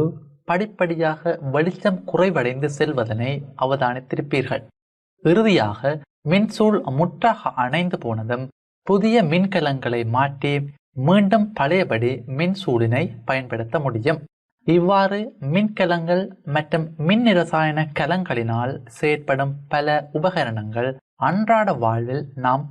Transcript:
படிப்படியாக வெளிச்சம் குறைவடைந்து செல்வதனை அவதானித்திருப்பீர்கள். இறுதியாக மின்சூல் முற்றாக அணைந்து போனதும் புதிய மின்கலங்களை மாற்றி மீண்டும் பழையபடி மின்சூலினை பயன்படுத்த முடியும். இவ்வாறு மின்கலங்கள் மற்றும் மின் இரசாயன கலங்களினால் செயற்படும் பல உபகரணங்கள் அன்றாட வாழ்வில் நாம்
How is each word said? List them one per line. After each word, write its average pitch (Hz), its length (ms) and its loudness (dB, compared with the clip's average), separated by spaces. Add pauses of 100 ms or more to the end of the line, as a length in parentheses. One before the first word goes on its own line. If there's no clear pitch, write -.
(500)
படிப்படியாக 170 800 -2 (220)
வெளிச்சம் 180 460 0 (100)
குறைவடைந்து 147 580 2 (100)
செல்வதனை 123 540 -2 (320)
அவதானித்திருப்பீர்கள். 131 1000 -2 (600)
இறுதியாக 156 680 2 (380)
மின்சூல் 208 480 2 (200)
முற்றாக 175 540 0 (120)
அணைந்து 170 340 -2
போனதும் 117 480 -4 (420)
புதிய 214 360 4
மின்கலங்களை 147 800 0 (140)
மாற்றி 139 380 0 (540)
மீண்டும் 208 380 4 (140)
பழையபடி 139 520 0 (280)
மின்சூலினை 135 640 0 (220)
பயன்படுத்த 127 600 -4
முடியும். 127 340 -2 (480)
இவ்வாறு 190 520 4 (340)
மின்கலங்கள் 180 680 0 (320)
மற்றும் 156 300 0 (220)
மின் 226 240 4
இரசாயன 156 480 2 (200)
கலங்களினால் 131 720 -2 (240)
செயற்படும் 143 580 -2 (120)
பல 147 200 0 (320)
உபகரணங்கள் 123 720 -2 (380)
அன்றாட 214 440 2
வாழ்வில் 120 500 -2 (120)
நாம் 127 360 0